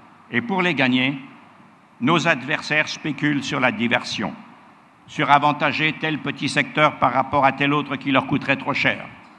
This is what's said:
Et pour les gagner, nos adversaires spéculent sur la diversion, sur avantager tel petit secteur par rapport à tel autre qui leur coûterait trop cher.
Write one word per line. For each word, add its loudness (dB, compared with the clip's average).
Et 0
pour -2
les 2
gagner, 2
nos 2
adversaires 0
spéculent -2
sur -4
la 2
diversion, -2
sur 0
avantager 2
tel -4
petit -6
secteur 2
par 2
rapport 2
à 4
tel 0
autre -2
qui -4
leur 2
coûterait 0
trop -6
cher. -2